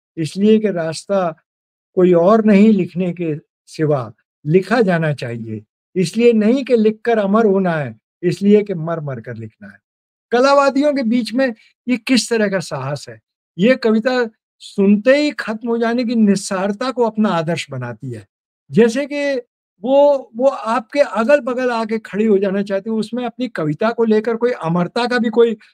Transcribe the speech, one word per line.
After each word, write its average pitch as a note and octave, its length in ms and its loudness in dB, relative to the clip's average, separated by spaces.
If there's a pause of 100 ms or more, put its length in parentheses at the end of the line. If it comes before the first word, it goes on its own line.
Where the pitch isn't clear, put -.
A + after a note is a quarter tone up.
(180)
इसलिए G3 420 0
कि G#3+ 100 -4
रास्ता E3+ 720 -4 (520)
कोई F3+ 180 6
और G3+ 320 4
नहीं G#3+ 240 6
लिखने F3+ 440 0
के E3 220 -4 (320)
सिवा, C#3+ 460 -2 (320)
लिखा F#3+ 360 2
जाना E3 320 0
चाहिए, A2+ 500 -10 (320)
इसलिए A3+ 380 2
नहीं A3+ 320 2
कि B3 120 2
लिखकर A3 400 0
अमर G#3 280 2
होना F#3+ 280 2
है, C3 260 -6 (240)
इसलिए G3+ 400 2
कि G#3 100 -6
मर E3 260 -6
मर C3+ 220 -10
कर A#2 140 -12
लिखना G#2+ 320 -16
है।" - 120 -20 (520)
कलावादियों C#4 640 2
के C4+ 100 -2
बीच A3 300 -2
में B3+ 200 0 (340)
ये B3 100 0
किस B3 320 0
तरह G#3+ 200 0
का F#3+ 100 -2
साहस C#3+ 500 -8
है। A2+ 120 -20 (360)
ये A#3 180 4
कविता A#3+ 540 0 (300)
सुनते G#3 580 2
ही D4 140 0
खत्म A3 380 -8
हो A#3 80 -2
जाने A#3 260 -2
की A#3 120 -4
निस्सारता G3+ 760 0
को B3 120 -2
अपना G#3+ 260 0
आदर्श E3 420 -4
बनाती B2 400 -10
है। A2 160 -16 (440)
जैसे A3+ 340 2
कि C#4+ 360 -4 (400)
वो, C4+ 540 2
वो B3+ 120 2
आपके A#3+ 520 -4
अगल-बगल B3 720 0
आके A3+ 280 -4
खड़ी G#3+ 260 -4
हो G#3+ 120 4
जाना G3 260 -2
चाहती G3 260 -6
है। A3 60 -4
उसमें A3 300 -4
अपनी A#3+ 220 -8
कविता D#3+ 420 -4
को A#3 140 -2
लेकर A3 320 0
कोई A#3+ 160 -2
अमरता F3 560 -2
का B3 100 -2
भी A#3 120 -2
कोई A3+ 280 2 (160)